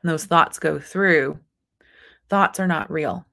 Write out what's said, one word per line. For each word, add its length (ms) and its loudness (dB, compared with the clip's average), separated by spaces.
When 120 -4
those 120 -6
thoughts 340 2
go 220 -2
through, 580 0
thoughts 300 0
are 80 -2
not 240 -2
real. 420 -4